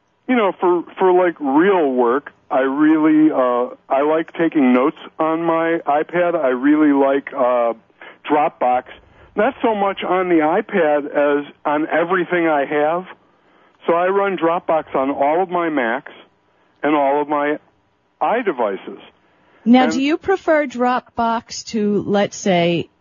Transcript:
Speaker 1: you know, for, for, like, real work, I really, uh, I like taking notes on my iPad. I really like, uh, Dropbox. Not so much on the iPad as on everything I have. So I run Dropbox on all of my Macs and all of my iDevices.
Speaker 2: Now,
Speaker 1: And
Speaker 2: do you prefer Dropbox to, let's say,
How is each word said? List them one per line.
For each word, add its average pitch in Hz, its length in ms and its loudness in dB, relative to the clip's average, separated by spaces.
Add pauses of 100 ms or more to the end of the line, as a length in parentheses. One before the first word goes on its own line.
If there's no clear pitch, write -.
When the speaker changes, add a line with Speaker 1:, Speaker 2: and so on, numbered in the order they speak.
(280)
Speaker 1:
you 254 80 0
know, 208 240 2
for, 175 240 0 (140)
for, - 160 4
like, 180 260 2
real 156 540 2
work, 123 400 0 (180)
I 135 100 2
really, 151 720 2
uh, 123 440 0 (120)
I 135 140 0
like 156 320 -2
taking 151 400 2
notes 131 240 2 (220)
on 160 240 -2
my 165 420 0
iPad. 165 500 0
I 151 140 -2
really 143 440 2
like, 139 380 0
uh, 123 420 0 (540)
Dropbox. 170 580 0 (500)
Not 226 260 0
so 226 140 0
much 196 280 -4
on 180 260 -2
the 175 80 4
iPad 151 680 0
as 147 480 -2 (100)
on 151 240 -2
everything 170 600 -2
I 143 180 0
have. 156 400 -2 (800)
So 170 80 0
I 175 140 0
run 196 300 -2
Dropbox 165 580 -2
on 135 160 0
all 143 320 0
of 180 60 -4
my 170 200 -2
Macs 131 420 -4 (720)
and 147 120 0
all 143 260 0
of 143 60 -4
my 147 320 -2 (600)
iDevices. 151 800 -4 (640)
Speaker 2:
Now, 247 180 6
Speaker 1:
And 254 100 0
Speaker 2:
do 254 80 -2
you 294 160 0
prefer 330 500 0
Dropbox 240 1000 -4
to, 208 340 -2
let's 202 360 -2
say, 170 520 0 (120)